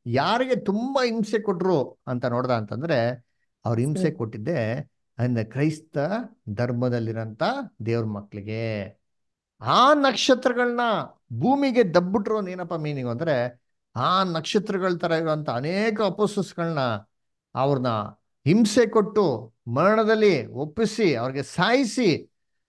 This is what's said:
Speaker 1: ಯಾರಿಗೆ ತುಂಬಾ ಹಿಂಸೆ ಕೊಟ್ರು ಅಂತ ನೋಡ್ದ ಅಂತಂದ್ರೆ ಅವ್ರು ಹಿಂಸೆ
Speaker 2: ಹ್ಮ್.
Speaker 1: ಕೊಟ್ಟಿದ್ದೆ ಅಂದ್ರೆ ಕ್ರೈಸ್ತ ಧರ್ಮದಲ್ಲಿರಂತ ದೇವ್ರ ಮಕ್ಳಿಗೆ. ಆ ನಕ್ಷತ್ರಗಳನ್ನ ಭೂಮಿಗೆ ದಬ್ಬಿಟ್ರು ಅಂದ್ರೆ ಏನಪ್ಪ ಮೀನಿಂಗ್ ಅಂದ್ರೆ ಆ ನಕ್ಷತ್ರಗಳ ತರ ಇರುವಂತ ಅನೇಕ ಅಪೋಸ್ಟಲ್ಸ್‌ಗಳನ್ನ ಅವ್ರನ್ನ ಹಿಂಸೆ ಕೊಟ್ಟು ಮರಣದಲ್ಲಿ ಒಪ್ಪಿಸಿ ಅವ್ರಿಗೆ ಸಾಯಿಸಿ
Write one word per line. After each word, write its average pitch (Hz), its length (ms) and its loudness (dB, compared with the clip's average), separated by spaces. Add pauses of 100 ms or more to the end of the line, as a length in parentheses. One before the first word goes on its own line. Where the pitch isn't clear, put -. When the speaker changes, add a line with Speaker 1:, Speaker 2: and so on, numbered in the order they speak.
Speaker 1:
ಯಾರಿಗೆ 202 500 0
ತುಂಬಾ 247 480 0
ಹಿಂಸೆ 226 340 0
ಕೊಟ್ರು 185 680 0
ಅಂತ 127 180 -4
ನೋಡ್ದ 123 260 0
ಅಂತಂದ್ರೆ 120 760 -2 (380)
ಅವ್ರು 113 160 0
ಹಿಂಸೆ 156 280 0
Speaker 2:
ಹ್ಮ್. - 80 -4
Speaker 1:
ಕೊಟ್ಟಿದ್ದೆ 120 760 -4 (280)
ಅಂದ್ರೆ 117 260 0
ಕ್ರೈಸ್ತ 147 520 -4 (580)
ಧರ್ಮದಲ್ಲಿರಂತ 117 880 -4 (440)
ದೇವ್ರ 117 180 0
ಮಕ್ಳಿಗೆ. 104 840 -6 (720)
ಆ 202 320 6
ನಕ್ಷತ್ರಗಳನ್ನ 247 880 2 (520)
ಭೂಮಿಗೆ 233 600 2
ದಬ್ಬಿಟ್ರು 202 440 0
ಅಂದ್ರೆ 185 140 -6
ಏನಪ್ಪ 180 220 -8
ಮೀನಿಂಗ್ 143 360 -4
ಅಂದ್ರೆ 123 500 -2 (360)
ಆ 175 260 2
ನಕ್ಷತ್ರಗಳ 185 720 -2
ತರ 165 160 -2
ಇರುವಂತ 156 400 0
ಅನೇಕ 190 500 -2
ಅಪೋಸ್ಟಲ್ಸ್‌ಗಳನ್ನ 185 800 -2 (760)
ಅವ್ರನ್ನ 131 340 0 (580)
ಹಿಂಸೆ 220 400 4
ಕೊಟ್ಟು 196 680 0 (200)
ಮರಣದಲ್ಲಿ 208 720 4
ಒಪ್ಪಿಸಿ 156 680 0
ಅವ್ರಿಗೆ 131 280 -4
ಸಾಯಿಸಿ 220 920 0 (320)